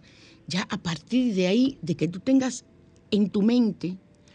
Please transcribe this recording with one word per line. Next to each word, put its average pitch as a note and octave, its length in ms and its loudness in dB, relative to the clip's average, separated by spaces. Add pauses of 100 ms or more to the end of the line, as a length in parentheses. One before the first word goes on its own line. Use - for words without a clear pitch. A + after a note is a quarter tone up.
(460)
ya F#3 240 -4
a - 120 -6
partir A3+ 520 -2
de F#3 120 0
ahí, B3 340 2
de D#3+ 140 -4
que D#3 140 -2
tú F#3 100 -8
tengas C4 460 0 (460)
en G3+ 200 2
tu G#3 120 0
mente, G#3 540 0 (380)